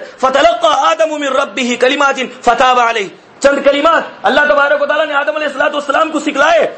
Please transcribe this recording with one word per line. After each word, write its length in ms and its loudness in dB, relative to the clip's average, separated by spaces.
"فتلقى 540 2
آدم 420 0
من 140 -4
ربه 520 -4
كلمات 400 0
فتاب 380 2
عليه۔" 500 -4
چند 240 2
کلمات 400 2
اللہ 260 2
تبارک 320 2
و 40 0
تعالیٰ 200 0
نے 80 -6
آدم 220 -2
علیہ 120 -4
الصلوۃ 260 -2
والسلام 380 -2
کو 80 -4
سکھلائے۔ 480 2